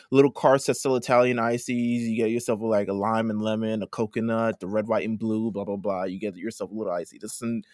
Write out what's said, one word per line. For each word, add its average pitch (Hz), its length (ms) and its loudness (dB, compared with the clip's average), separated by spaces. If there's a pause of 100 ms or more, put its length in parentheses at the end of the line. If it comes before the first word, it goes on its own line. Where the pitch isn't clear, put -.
(100)
little 135 200 8
carts 135 360 4
that 127 100 2
sell 131 200 0
Italian 123 420 4
ices. 120 300 -2
You 120 480 0
get 113 140 2
yourself, 117 320 -2
like, 104 260 2
a 98 60 -2
lime 113 340 0
and 107 140 -2
lemon, 110 400 0
a - 40 -6
coconut, 113 760 -2
the 90 60 -8
red, 107 220 -2
white, 104 180 0
and 110 120 -4
blue, 110 320 -2
blah, 101 140 -6
blah, 101 120 -4
blah. 95 280 -4
You 95 140 -6
get 98 180 -6
yourself 98 340 -10
a 101 40 -14
little 107 180 -4
icy. 87 260 -6
This - 240 -12
is, 117 200 -4 (120)